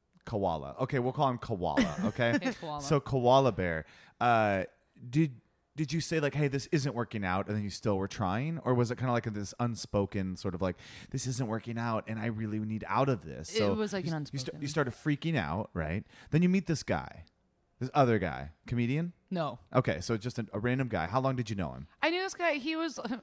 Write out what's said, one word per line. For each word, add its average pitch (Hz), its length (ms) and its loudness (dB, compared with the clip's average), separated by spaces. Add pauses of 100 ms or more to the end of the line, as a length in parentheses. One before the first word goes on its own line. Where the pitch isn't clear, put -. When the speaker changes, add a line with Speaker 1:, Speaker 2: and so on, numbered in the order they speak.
(260)
Speaker 1:
Koala. 80 560 -2
Okay, 131 180 0
we'll 123 140 0
call 143 160 2
him 123 80 -2
Koala. 92 640 0
Speaker 2:
<laughs> 185 60 -2
Speaker 1:
Okay. 120 360 2
Speaker 2:
Yeah, 233 120 -2
koala. 151 280 -8
Speaker 1:
So 143 200 4
Koala 127 500 6
Bear, 85 340 0 (360)
uh, 110 420 6 (460)
did, 143 260 2 (420)
did 147 160 -2
you 165 80 0
say, 160 180 0
like, 143 160 0
"Hey, 147 140 2
this 131 240 -2
isn't 143 200 2
working 113 300 -4
out," 95 240 0
and 104 80 -2
then 107 80 0
you 101 60 -4
still 101 280 0
were 98 120 0
trying, 117 560 -2
or 127 80 4
was 120 180 4
it 123 60 -4
kinda 123 160 0
like 117 100 2 (100)
this 101 280 -6
unspoken 101 720 0
sort 92 180 -6
of, 85 80 -4
like, 92 140 0 (360)
"This 139 140 -4
isn't 127 220 -2
working 113 300 -4
out, 117 300 0
and 110 120 -4
I 110 60 -4
really 107 340 -2
need 107 260 -2
out 110 220 4
of 113 160 2
this"? 76 300 -10
Speaker 2:
It 220 60 0
Speaker 1:
So 202 160 4
Speaker 2:
was, 214 180 -2
like, 190 120 -2
Speaker 1:
you, 165 80 -2
Speaker 2:
an 151 100 -2 (100)
Speaker 1:
you 139 60 -4
st-, 131 100 -6
Speaker 2:
unspoken. 156 120 -10
Speaker 1:
you 143 60 -4
started 139 260 0
freaking 156 440 0
out, 90 360 0
right? 82 300 -2 (280)
Then 160 100 6
you 180 80 6
meet 185 180 2
this 156 160 -2
guy, 80 400 -2 (560)
this 127 140 -4
other 120 260 6
guy, 71 300 -4 (180)
comedian. 135 460 0 (180)
Speaker 2:
No. 165 280 -2 (140)
Speaker 1:
Okay, 110 280 2
so 117 160 -2
just 113 200 -6
a, 117 140 -4
a 104 80 -4
random 123 300 0
guy. 87 180 0
How 117 140 0
long 131 160 0
did 120 120 -4
you 110 60 -4
know 87 160 -2
him? 65 160 -12 (160)
Speaker 2:
I 302 60 2
knew 349 120 -2
this 381 120 -6
guy. 339 220 0
He 294 200 -4
was, 320 240 -4 (240)